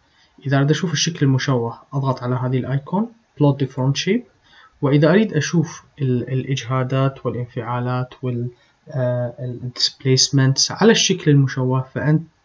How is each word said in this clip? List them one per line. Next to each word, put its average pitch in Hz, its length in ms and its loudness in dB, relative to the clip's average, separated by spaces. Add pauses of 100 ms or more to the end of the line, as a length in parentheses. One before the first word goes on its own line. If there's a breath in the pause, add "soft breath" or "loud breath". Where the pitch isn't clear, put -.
(460 soft breath)
إذا 139 100 2
أريد 139 140 4
أشوف 156 220 0
الشكل 147 340 -2
المشوه 123 520 0 (140)
أضغط 139 300 -4
على 123 120 -2
هذه 127 240 -2
الآيكون 143 540 -4 (280)
plot 143 240 2
deformed 131 400 -2
shape، 226 180 0 (600 soft breath)
وإذا 147 280 4
أريد 202 240 4
أشوف - 500 -2 (180)
ال-، 127 300 0
الإجهادات 131 920 -2
والانفعالات 123 960 -4
وال-، 120 280 -4 (380 soft breath)
آه، 123 500 -2
ال 123 400 -10
displacements - 1040 0
على 220 100 8
الشكل 175 380 2
المشوه 131 520 2
فأنت 147 400 -2 (220)